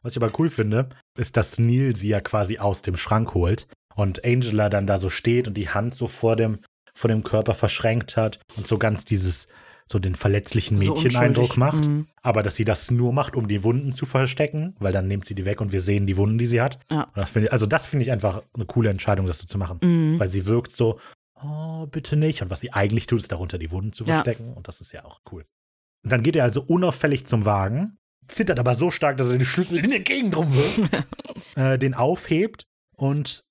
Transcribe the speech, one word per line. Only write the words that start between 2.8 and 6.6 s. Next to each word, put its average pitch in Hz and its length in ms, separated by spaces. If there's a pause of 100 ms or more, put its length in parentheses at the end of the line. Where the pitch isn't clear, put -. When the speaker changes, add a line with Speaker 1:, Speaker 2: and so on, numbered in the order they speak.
Speaker 1:
dem 90 140
Schrank 110 360
holt 90 340 (280)
und 95 300
Angela 117 440
dann 98 180
da 98 120
so 92 100
steht 120 400
und 95 60
die 95 160
Hand 113 240
so 117 140
vor 113 280
dem, 110 220 (360)